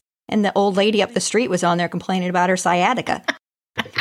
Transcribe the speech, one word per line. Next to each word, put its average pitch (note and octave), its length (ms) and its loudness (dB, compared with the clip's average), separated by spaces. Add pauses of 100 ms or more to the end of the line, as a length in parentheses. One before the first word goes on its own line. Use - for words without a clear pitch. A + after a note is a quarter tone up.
(300)
And G#3 160 0
the - 100 0
old G3+ 220 2
lady G#3 260 2
up - 100 -4
the F#3 60 -2
street G#3+ 300 0
was F3+ 160 -2
on F3 120 2
there E3+ 120 -2
complaining F3+ 400 -4
about F3+ 200 2
her F#3 60 2
sciatica. F#3 680 0 (560)
<laughs> - 60 -6 (180)